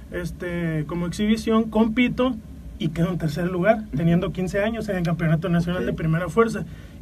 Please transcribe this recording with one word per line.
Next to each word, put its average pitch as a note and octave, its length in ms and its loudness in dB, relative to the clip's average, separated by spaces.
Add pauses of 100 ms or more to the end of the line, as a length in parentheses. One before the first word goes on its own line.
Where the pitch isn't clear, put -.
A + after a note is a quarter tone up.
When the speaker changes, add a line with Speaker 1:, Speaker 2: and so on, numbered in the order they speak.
(100)
Speaker 1:
este, F3 760 -4
como F3 200 -2
exhibición, A3 640 2
compito B3 640 2 (440)
y F3 100 -2
quedo E3+ 220 0
en E3+ 80 -2
tercer D#3+ 320 -2
lugar, G#3 320 4 (120)
teniendo E3+ 380 2
quince F#3 300 -2
años A3 260 -2
en F#3+ 80 -2
el F3 60 -2
Campeonato E3 480 0
Nacional E3+ 320 2
Speaker 2:
Ok. F#3 60 -2
Speaker 1:
de F#3 40 -2
Primera E3+ 380 0
Fuerza. A3 340 2 (380)